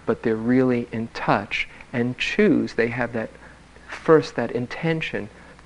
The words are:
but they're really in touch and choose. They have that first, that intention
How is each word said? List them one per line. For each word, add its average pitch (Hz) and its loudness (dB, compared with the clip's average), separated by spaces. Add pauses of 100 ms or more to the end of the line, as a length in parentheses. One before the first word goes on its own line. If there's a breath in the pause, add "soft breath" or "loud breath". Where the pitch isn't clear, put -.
but 113 -2
they're 113 0
really 123 2
in 113 -6
touch - -2 (240 loud breath)
and 123 -2
choose. 127 2
They 117 0
have 120 -4
that 113 -6 (600 soft breath)
first, - 4
that 117 -2
intention 123 -4 (380 soft breath)